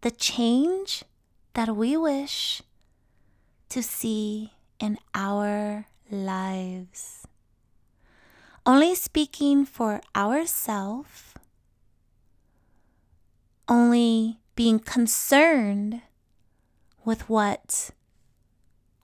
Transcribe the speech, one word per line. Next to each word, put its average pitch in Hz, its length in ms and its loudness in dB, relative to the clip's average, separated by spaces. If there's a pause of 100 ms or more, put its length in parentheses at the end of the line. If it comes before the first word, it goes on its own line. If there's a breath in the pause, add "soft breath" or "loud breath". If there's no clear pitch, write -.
the 240 80 -2
change 269 920 0 (500)
that 226 220 -2
we 233 200 0
wish 285 680 -4 (1040)
to 247 140 -6
see 214 720 -6 (260)
in 214 180 -4 (160)
our 208 720 -4 (240)
lives. 190 1160 -8 (1400 soft breath)
Only 302 300 6
speaking 285 680 0
for 220 360 -4 (140)
ourself, 220 1200 -4 (2250)
only 233 720 4 (160)
being 226 240 4
concerned 233 1200 2 (1040)
with 220 240 -2
what 208 600 -2 (1120)